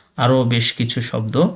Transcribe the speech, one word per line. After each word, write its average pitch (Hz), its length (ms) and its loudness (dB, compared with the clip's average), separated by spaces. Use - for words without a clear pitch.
আরও 127 280 4
বেশ 120 280 0
কিছু 117 300 -4
শব্দ 113 320 -6